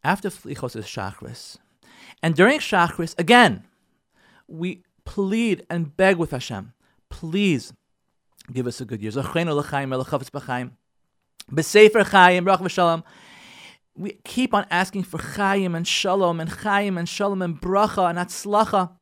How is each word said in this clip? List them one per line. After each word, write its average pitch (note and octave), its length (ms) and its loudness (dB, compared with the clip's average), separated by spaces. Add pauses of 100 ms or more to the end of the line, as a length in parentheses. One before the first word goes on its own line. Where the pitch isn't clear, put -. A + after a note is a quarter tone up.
After F#3+ 240 -2
Slichos - 480 -10
is A2 80 -10
Shachris. A2 720 -12 (640)
And E3 140 0
during A#3 240 6
Shachris, E3+ 580 -2
again, F3 460 6 (840)
we E3 340 -8 (220)
plead G3+ 640 -2
and E3 260 -4
beg F#3+ 220 4
with E3 140 -2
Hashem, A#2+ 420 -10 (360)
"Please E3+ 640 -2 (800)
give B2 160 -4
us A#2+ 140 -10
a B2+ 40 -10
good A2 160 -8
year." G#2+ 100 -8
Zochreinu D3+ 440 -4
l'chaim, C#3+ 320 -4
melech C3 200 -4
havetz C3+ 220 -6
b'chaim. B2+ 420 -8 (800)
B'Sefer G#3 560 6
Chaim, F3+ 380 6
Bracha F#3 140 2
V'Shalom. E3+ 440 0 (920)
We - 280 -12
keep B3+ 300 -2
on G#3 160 0
asking F#3 340 -2
for - 140 -10
Chaim G3 580 -2
and E3 120 -4
Shalom F3+ 520 0
and E3 100 -6
Chaim G3+ 480 0
and E3+ 100 -4
Shalom G3 340 -2
and E3+ 180 -4
Bracha G3 500 2
and E3+ 100 -4
Hatzlacha. G3+ 720 -2 (100)